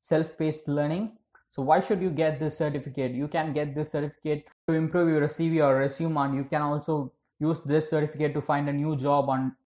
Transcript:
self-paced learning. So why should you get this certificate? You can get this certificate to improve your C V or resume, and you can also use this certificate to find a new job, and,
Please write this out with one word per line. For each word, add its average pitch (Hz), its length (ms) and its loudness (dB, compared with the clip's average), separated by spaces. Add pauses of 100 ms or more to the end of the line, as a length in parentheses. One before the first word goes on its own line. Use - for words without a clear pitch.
self-paced 156 640 -2
learning. 151 460 -2 (380)
So 143 100 -8
why 151 180 4
should 190 220 0
you 185 80 0
get 151 280 0
this 151 200 -4
certificate? 139 560 -4
You 139 160 -4
can 156 240 -2
get 147 200 -2
this 151 180 -4
certificate 147 540 -4 (220)
to 165 60 2
improve 160 340 2
your 151 220 4
C 165 200 0
V 160 120 2
or 135 160 6
resume, 151 400 0
and 139 180 0
you 139 80 -2
can 147 180 -2
also 147 520 -2 (260)
use 160 220 0
this 151 280 0
certificate 151 440 0
to 147 80 -2
find 143 260 0
a 143 60 -2
new 147 240 -2
job, 139 320 2
and, 131 240 0 (240)